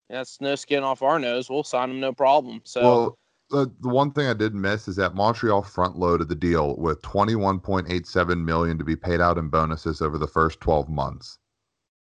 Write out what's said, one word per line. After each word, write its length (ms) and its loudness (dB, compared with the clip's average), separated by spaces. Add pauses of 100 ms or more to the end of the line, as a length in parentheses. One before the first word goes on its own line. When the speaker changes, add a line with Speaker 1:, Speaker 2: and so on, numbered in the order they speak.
(100)
Speaker 1:
that's 300 -10
no 140 -2
skin 300 -2
off 180 -2
our 160 2
nose. 300 -2
We'll 160 -2
sign 260 -2
him, 100 -8
no 120 -2
problem." 520 2
So 180 -4
Speaker 2:
Well, 360 6 (320)
the, 300 0
the 80 -4
one 220 2
thing 160 -2
I 80 0
did 200 0
miss 340 -2
is 80 -8
that 180 0
Montreal 480 2
front-loaded 640 0
the 60 -4
deal 420 0
with 260 -2
twenty-one 580 0
point 300 -2
eight 160 -4
seven 380 0
million 340 0
to 60 -6
be 120 -2
paid 240 -2
out 180 2
in 100 -4
bonuses 540 -2
over 160 -2
the 100 -2
first 320 0
twelve 280 0
months. 500 -8 (720)